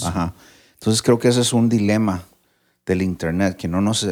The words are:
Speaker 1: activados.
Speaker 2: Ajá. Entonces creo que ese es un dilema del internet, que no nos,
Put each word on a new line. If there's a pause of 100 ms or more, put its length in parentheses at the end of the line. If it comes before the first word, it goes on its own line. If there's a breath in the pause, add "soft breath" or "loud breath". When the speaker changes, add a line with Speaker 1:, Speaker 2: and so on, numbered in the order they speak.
Speaker 1:
activados.
Speaker 2:
Ajá. (400 loud breath)
Entonces
creo
que
ese
es
un
dilema (640)
del
internet,
que
no
nos,